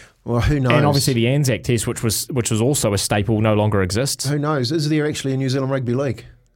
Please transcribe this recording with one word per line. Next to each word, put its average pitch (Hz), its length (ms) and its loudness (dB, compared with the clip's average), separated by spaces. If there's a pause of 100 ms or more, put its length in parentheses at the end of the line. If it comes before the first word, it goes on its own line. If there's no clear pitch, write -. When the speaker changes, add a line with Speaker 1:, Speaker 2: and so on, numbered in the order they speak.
(240)
Speaker 1:
Well, 117 160 0
who 143 180 2
knows? 127 140 0
Speaker 2:
And 147 140 4
obviously 139 280 2
the 113 140 2
Anzac 131 340 0
Test, 120 240 0
which - 160 -4
was, - 300 -2
which 123 180 -2
was 110 100 2
also 120 340 0
a 98 40 0
staple, 107 420 0
no 110 140 2
longer 104 280 2
exists. 107 440 -2
Speaker 1:
Who 143 140 0
knows? 143 320 -2
Is 156 160 0
there 151 180 0
actually 143 280 -4
a - 20 -2
New 135 120 -2
Zealand 131 220 -2
Rugby 123 240 -2
League? 135 300 -4 (320)